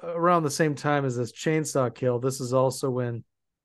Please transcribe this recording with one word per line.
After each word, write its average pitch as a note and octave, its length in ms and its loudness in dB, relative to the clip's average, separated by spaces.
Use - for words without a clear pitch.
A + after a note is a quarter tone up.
around E3+ 400 2
the D3 80 0
same D#3 240 0
time C#3+ 300 0
as B2+ 120 -2
this A#2+ 160 -4
chainsaw D3 600 0
kill, B2 240 0
this C3 220 -4
is B2 120 -6
also C3 380 2
when A#2+ 340 -4